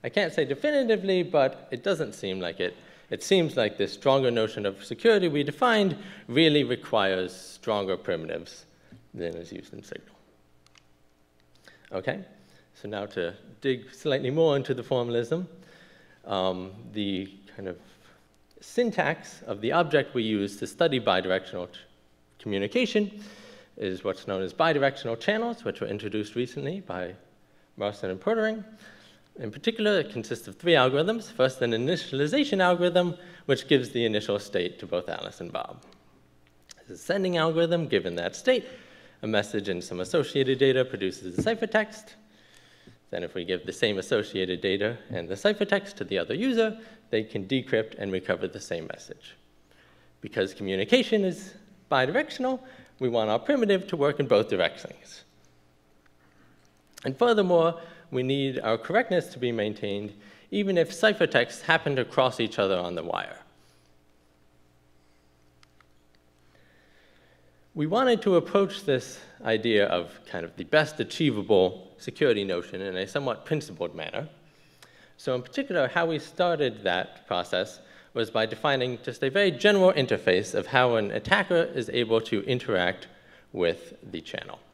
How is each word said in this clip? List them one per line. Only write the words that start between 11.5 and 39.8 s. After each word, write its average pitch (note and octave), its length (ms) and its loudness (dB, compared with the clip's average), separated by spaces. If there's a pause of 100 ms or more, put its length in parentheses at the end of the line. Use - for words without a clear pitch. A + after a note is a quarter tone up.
Okay, C3 320 -6 (500)
so - 140 -16
now G#2 180 -6
to F2+ 280 -4 (260)
dig B2+ 340 -4
slightly C3+ 360 -2
more D3+ 260 4
into C3+ 180 -2
the A#2+ 80 -6
formalism, A#2+ 640 -2 (800)
um, F#2 460 -2 (200)
the G2 380 -4 (240)
kind G2 140 -10
of F2+ 100 -10 (840)
syntax - 840 -2
of G2+ 140 -6
the A2+ 100 0
object D3 440 2
we B2 80 2
use G2+ 340 0
to - 100 -8
study D3+ 320 2
bidirectional F#2 720 0
t-, - 80 -20 (600)
communication G3 840 -2 (540)
is F#2 280 -6
what's F#2+ 220 -4
known F#2+ 160 -2
as F2+ 100 -6
bidirectional C3+ 680 0
channels, A3+ 460 -2
which - 160 -6
were G#2+ 60 -4
introduced G#2 480 -6
recently C#3 460 -6
by F2+ 340 -8 (640)
Marson G2+ 320 -4
and F#2+ 100 -6
Pertering. A3 440 -2 (760)
In A#2 120 -8
particular, G#3 500 0
it - 100 -4
consists - 360 -8
of F#2+ 100 -16
three E3+ 180 4
algorithms. D3+ 560 2
First, C3 320 2
an A#2 100 2
initialization D3+ 880 0
algorithm, F3+ 560 4 (300)
which C3+ 200 0
gives B2+ 240 4
the A#2 140 0
initial G#2+ 340 0
state F2+ 400 -4
to - 80 -12
both F2+ 220 -4
Alice - 320 -8
and E2+ 120 -10
Bob. - 300 -10 (960)
This - 180 -18
is - 20 -20
a - 20 -20
sending F#3 340 0
algorithm. E3 520 2
Given F2+ 280 0
that E2+ 200 -4
state, B3+ 280 2 (580)
a - 40 -6
message G#2 440 0
and F2 120 -2